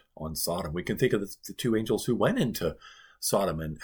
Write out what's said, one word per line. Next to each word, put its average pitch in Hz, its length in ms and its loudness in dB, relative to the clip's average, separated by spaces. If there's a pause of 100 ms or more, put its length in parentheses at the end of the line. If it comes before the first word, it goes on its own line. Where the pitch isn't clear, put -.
(160)
on 78 200 -8
Sodom. 85 360 -2
We 90 120 -4
can 107 140 -2
think 123 140 4
of 104 80 2
the, 101 140 -8 (140)
the - 60 -12
two 117 200 0
angels 110 300 2
who 123 100 2
went 127 240 2
into 120 380 0 (420)
Sodom 92 400 2
and, 80 260 -6